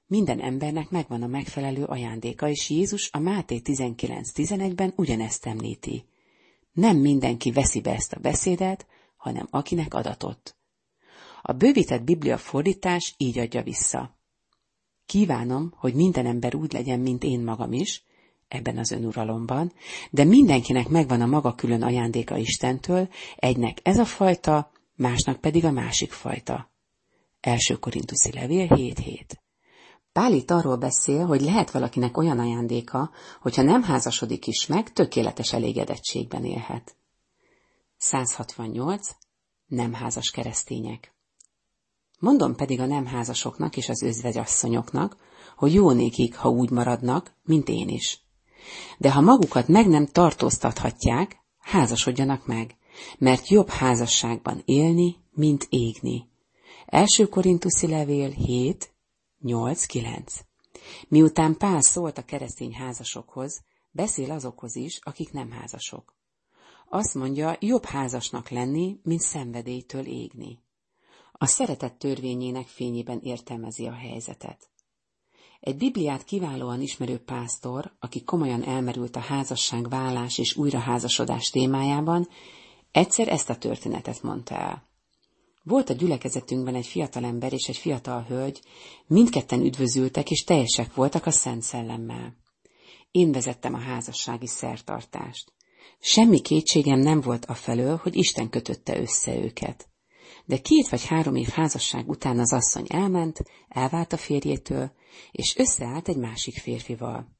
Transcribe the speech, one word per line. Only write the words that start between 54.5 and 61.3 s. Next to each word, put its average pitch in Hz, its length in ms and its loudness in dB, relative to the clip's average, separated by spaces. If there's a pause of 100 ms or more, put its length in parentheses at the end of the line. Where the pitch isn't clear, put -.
élni, 170 500 4 (160)
mint 151 380 2
égni. 123 600 -2 (560)
Első 202 420 6
Korintuszi 180 600 2
levél 143 420 0
hét, 131 640 -2 (460)
nyolc, 120 460 -2
kilenc. 117 480 -8 (760)
Miután 156 500 6